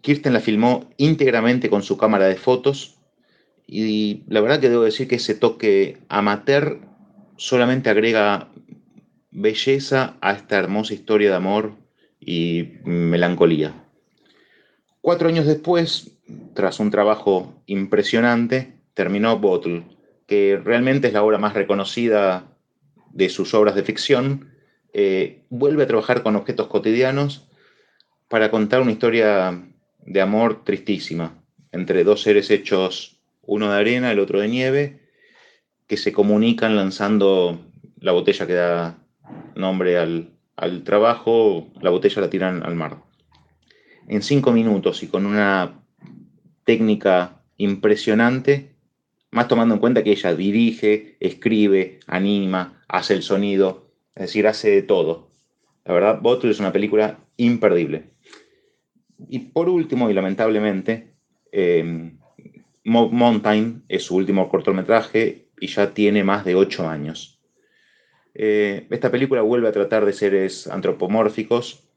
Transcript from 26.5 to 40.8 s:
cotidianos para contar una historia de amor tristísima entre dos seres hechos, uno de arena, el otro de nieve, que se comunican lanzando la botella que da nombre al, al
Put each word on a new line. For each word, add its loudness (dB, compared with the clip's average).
cotidianos -2
para 2
contar 2
una 2
historia 0
de -2
amor 0
tristísima -6
entre 0
dos 4
seres 2
hechos, -2
uno -4
de 0
arena, 0
el 0
otro 0
de -2
nieve, -4
que -4
se -4
comunican 2
lanzando 0
la -2
botella 0
que -4
da -2
nombre 0
al, -4
al -8